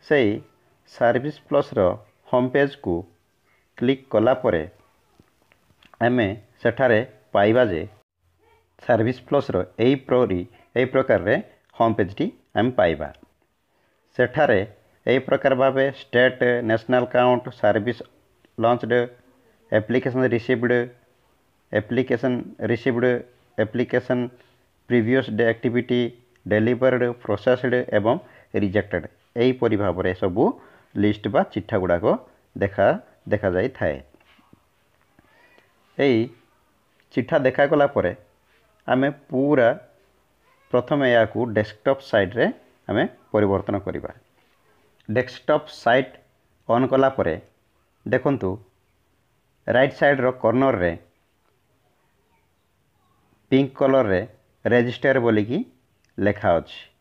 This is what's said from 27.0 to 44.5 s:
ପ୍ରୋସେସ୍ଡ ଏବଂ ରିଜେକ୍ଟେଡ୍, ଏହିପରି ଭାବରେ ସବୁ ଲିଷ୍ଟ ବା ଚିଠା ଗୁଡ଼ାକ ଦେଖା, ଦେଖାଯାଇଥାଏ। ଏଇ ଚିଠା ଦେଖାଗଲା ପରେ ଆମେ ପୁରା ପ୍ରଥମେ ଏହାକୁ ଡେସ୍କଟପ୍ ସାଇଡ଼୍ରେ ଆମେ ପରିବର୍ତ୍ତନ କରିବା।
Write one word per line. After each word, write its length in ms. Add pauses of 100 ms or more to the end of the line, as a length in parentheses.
ପ୍ରୋସେସ୍ଡ 500 (240)
ଏବଂ 180 (400)
ରିଜେକ୍ଟେଡ୍, 500 (320)
ଏହିପରି 380
ଭାବରେ 380
ସବୁ 300 (520)
ଲିଷ୍ଟ 320
ବା 160
ଚିଠା 340
ଗୁଡ଼ାକ 280 (520)
ଦେଖା, 300 (400)
ଦେଖାଯାଇଥାଏ। 680 (2000)
ଏଇ 220 (920)
ଚିଠା 260
ଦେଖାଗଲା 480
ପରେ 240 (760)
ଆମେ 220
ପୁରା 600 (1000)
ପ୍ରଥମେ 420
ଏହାକୁ 320
ଡେସ୍କଟପ୍ 560
ସାଇଡ଼୍ରେ 440 (440)
ଆମେ 140 (300)
ପରିବର୍ତ୍ତନ 460
କରିବା। 320 (1000)